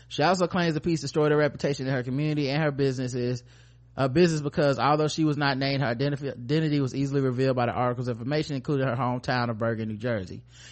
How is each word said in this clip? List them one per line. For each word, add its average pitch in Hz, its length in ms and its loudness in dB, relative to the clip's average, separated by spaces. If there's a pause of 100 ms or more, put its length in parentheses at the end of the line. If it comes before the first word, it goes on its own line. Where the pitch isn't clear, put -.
She - 160 -2
also 180 240 2
claims 170 260 0
the 151 80 -2
piece 165 200 0
destroyed 151 300 2
her 147 60 4
reputation 143 480 0
in 131 80 -2
her 127 100 -2
community 147 460 -2
and 151 140 0
her 147 80 2
businesses, 127 720 -2 (520)
uh, 131 120 0
business 156 340 4
because 143 380 0
although 151 300 4
she 160 160 0
was 147 120 2
not 139 220 0
named, 139 240 0
her 117 100 0
identif-, 143 340 -2
identity 147 520 0
was 135 160 -2
easily 139 260 0
revealed 131 340 2
by 120 120 2
the 110 60 -2
article's 123 360 -2
information, 139 460 -2
including 135 320 0
her 120 80 0
hometown 123 560 -2
of 110 80 -6
Bergen, 113 280 -2
New 107 100 -6
Jersey. 104 440 -4 (300)